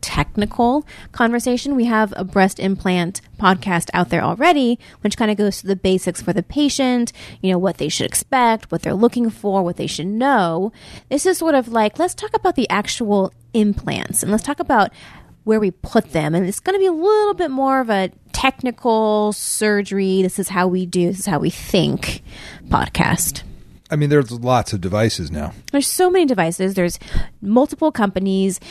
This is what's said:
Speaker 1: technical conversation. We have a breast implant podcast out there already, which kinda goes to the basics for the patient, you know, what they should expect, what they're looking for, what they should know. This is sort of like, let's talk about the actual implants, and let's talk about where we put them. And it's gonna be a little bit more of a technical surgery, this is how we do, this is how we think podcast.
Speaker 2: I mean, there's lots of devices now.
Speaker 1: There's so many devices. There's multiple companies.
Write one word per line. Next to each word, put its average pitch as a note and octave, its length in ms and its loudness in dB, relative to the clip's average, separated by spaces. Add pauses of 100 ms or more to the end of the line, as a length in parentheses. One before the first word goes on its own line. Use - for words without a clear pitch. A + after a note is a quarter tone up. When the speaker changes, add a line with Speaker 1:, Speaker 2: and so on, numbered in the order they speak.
Speaker 1:
technical A#3 840 0 (280)
conversation. A#3+ 640 0
We A#3+ 100 2
have A3 300 2
a - 80 -6
breast F#3+ 360 2
implant F#3 600 -2 (180)
podcast F#3 540 2
out F3 160 2
there E3+ 120 2
already, B3 560 2 (240)
which G#3 160 -2
kinda G#3+ 160 0
goes G3+ 280 0
to F#3+ 60 -8
the G3 80 0
basics F#3 460 0
for F3+ 100 -2
the G#3+ 120 -2
patient, C4 680 0 (300)
you F#3 100 2
know, F3+ 60 2
what F3+ 220 0
they D3 100 -2
should - 160 -2
expect, - 680 0
what E3 120 -4
they're - 100 -2
looking A#3 380 0
for, G3 320 -2
what E3+ 140 -4
they - 100 -6
should - 200 -8
know. G#3 640 0 (380)
This C#4+ 160 -2
is F4+ 140 2
sort D#4+ 160 2
of B3 140 0
like, A3 280 0
let's F4 160 0
talk - 220 -6
about F#4 200 0
the A#3+ 140 0
actual G#3 640 0 (220)
implants, - 680 0
and - 100 -2
let's A3+ 120 2
talk D4 160 -4
about A#3+ 320 2 (540)
where A3 140 2
we G3+ 120 2
put - 420 -2
them. D#3 200 0
And F3+ 140 2
it's G3+ 140 -6
gonna G4 180 0
be F#4+ 60 4
a F#4 80 4
little G#4 400 2
bit E4 180 -2
more C4+ 300 2
of A#3 80 -2
a F#3+ 200 0 (220)
technical G#3+ 1040 0
surgery, G3 880 0
this F#3 180 0
is F#3+ 80 -4
how F#3 200 0
we F#3 180 0
do, F3 220 0
this F#3+ 120 -2
is F#3+ 60 -8
how E3+ 140 0
we D3+ 100 0
think - 720 -2 (460)
podcast. - 760 0 (480)
Speaker 2:
I D#3 60 0
mean, D3 120 2
there's C#3+ 220 2
lots A#2+ 420 0
of G#2 80 -4
devices F#2+ 500 0
now. D2 220 -8 (180)
Speaker 1:
There's C#4+ 140 0
so F4+ 240 2
many F4+ 160 4
devices. F#3+ 480 0
There's F3 240 0 (440)
multiple B3+ 500 2
companies. F#3+ 680 0 (100)